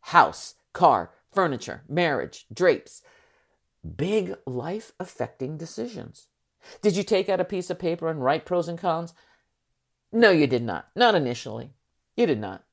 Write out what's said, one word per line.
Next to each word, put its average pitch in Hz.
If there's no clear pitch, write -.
House, 117
car, 117
furniture, 143
marriage, 147
drapes. 147
Big 190
life-affecting 143
decisions. 214
Did 196
you 202
take 190
out 185
a 180
piece 180
of 170
paper 165
and 151
write 147
pros 175
and 170
cons? 170
No, 226
you 156
did 120
not. 104
Not 226
initially. 123
You 233
did 135
not. 95